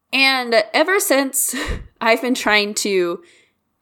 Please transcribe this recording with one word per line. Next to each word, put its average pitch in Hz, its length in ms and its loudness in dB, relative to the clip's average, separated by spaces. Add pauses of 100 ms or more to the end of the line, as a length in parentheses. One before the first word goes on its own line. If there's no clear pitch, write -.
(120)
And 254 420 0 (180)
ever 349 280 2
since, 269 560 -2 (220)
<laughs> - 220 -18
I've 226 220 2
been 254 140 0
trying 208 380 0
to 185 480 -2 (600)